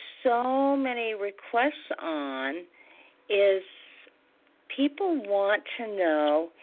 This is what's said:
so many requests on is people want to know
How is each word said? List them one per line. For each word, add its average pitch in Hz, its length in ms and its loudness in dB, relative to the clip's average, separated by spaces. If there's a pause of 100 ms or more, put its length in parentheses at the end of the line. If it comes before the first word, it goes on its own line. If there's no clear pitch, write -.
(240)
so 262 520 2
many 240 380 -2
requests 233 760 -2 (140)
on 139 520 -4 (760)
is 196 340 4 (1120)
people 294 500 0
want 202 380 2 (140)
to 233 100 -8
know 160 600 2 (140)